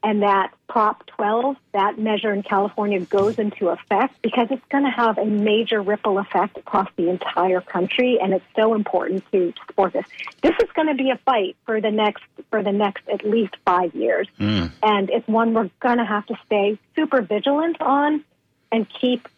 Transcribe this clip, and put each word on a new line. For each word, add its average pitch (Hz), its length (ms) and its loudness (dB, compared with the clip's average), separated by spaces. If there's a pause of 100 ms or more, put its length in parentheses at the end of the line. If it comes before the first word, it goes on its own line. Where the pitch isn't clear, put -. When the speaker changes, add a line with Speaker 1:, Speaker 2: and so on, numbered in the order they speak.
Speaker 1:
and 214 180 0
that 196 300 2 (160)
Prop 214 380 -2
twelve, 240 500 -2 (160)
that 202 240 0
measure 214 360 -2
in 202 100 -4
California, 208 560 -2
goes 202 400 0
into 208 300 -2
effect, 214 520 -2
because 233 300 0
it's 262 180 -4
gonna 277 220 0
have 226 260 0
a 196 80 -2
major 214 560 2
ripple 202 380 0
effect 196 380 -2
across 190 400 -2
the 170 120 0
entire 180 520 0
country, 214 600 0
and 190 120 0
it's 190 120 0 (120)
so 220 180 4
important 190 560 -2
to, 180 220 2
to - 160 -16
support 190 240 0
this. - 120 -4 (380)
This - 180 4
is - 140 2
gonna 311 220 2
be 262 140 0
a 247 80 0
fight 226 360 0 (120)
for 220 140 -2
the 214 120 0
next, 214 320 0 (260)
for 214 140 0
the 202 80 0
next 202 360 -2
at 208 160 -4
least 214 300 0 (100)
five 180 300 2
years, - 320 0 (140)
Speaker 2:
Mm. 101 320 0 (100)
Speaker 1:
and 208 260 2
it's 233 200 -2
one 226 260 2
we're 220 240 0
gonna 240 280 0
have 208 200 -4
to 226 200 -8
stay 208 320 0 (180)
super 302 260 2
vigilant 285 580 0
on 294 440 2 (480)
and 226 160 0
keep 247 500 -2